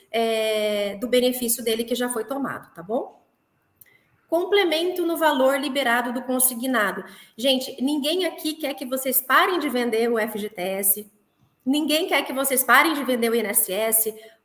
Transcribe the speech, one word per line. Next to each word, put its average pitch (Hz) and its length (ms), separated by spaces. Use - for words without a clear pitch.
é, 214 840
do 214 100
benefício 247 560
dele 226 220
que 247 100
já 247 140
foi 226 160
tomado, 247 500
tá 170 80
bom? 226 420
Complemento 349 800
no 330 100
valor 277 440
liberado 254 520
do 247 100
consignado. 233 840
Gente, 262 440
ninguém 294 440
aqui 311 300
quer 294 200
que 285 100
vocês 254 380
parem 349 380
de 285 80
vender 240 420
o 233 80
F 214 180
G 208 120
T 180 120
S, 190 520
ninguém 302 440
quer 285 140
que 277 100
vocês 262 320
parem 294 280
de 285 120
vender 233 260
o 226 60
I - 20
N 208 120
S 202 220
S, 220 420